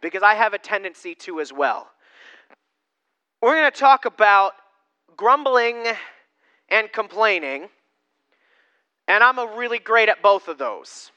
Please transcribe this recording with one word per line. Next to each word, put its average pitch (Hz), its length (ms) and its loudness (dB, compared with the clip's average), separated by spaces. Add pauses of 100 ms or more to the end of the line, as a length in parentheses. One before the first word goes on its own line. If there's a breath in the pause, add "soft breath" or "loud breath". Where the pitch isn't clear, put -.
because 185 220 -6
I 208 100 6
have 214 220 0
a - 20 -6
tendency 190 580 -10
to 170 240 -14
as 139 140 -8
well. 135 380 -4 (1500 soft breath)
We're 254 120 2
gonna 302 140 2
talk 269 360 2
about 202 480 2 (640)
grumbling 240 720 0 (800 loud breath)
and 214 240 -2
complaining, 190 800 -4 (1400)
and 202 160 4
I'm 254 140 4
a 247 80 -6 (100)
really 233 220 -6
great 220 320 0
at 208 140 -2
both 202 240 2
of 160 100 -12
those. 110 600 -12